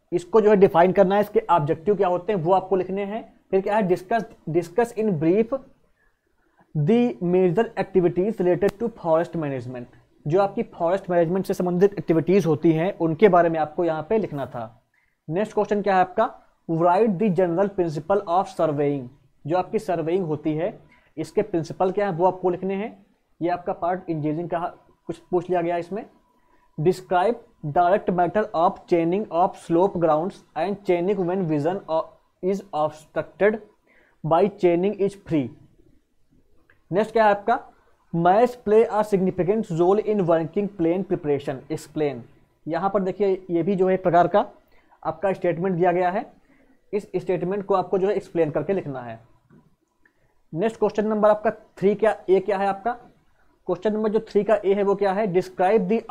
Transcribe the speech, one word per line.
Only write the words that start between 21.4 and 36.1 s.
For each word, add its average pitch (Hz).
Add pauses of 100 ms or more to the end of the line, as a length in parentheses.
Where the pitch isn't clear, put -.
principle 180
क्या 202
है 190
वो 170
आपको 180
लिखने 190
हैं। 202 (360)
ये 170
आपका 175
part 180
engineering 156
का 170 (480)
कुछ - (120)
पूछ 175
लिया 175
गया 175
इसमें। 185 (760)
Describe 185 (320)
direct 175
matter 170 (120)
of 175 (160)
chaining 175
of 180
slope 185
grounds 160 (220)
and 190 (140)
chaining 185
when 180
vision 156 (100)
of, 160 (400)
is 190 (160)
obstructed 160 (640)
by 160 (220)
chaining 180
is 196 (120)
free। 139 (1400)